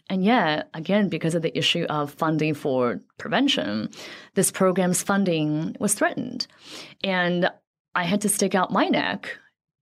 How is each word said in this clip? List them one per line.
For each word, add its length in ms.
And 140
yet, 500
again, 340
because 280
of 60
the 140
issue 320
of 240
funding 420
for 460
prevention, 720
this 160
program's 500
funding 760
was 160
threatened. 540
And 440
I 80
had 200
to 60
stick 280
out 160
my 160
neck 480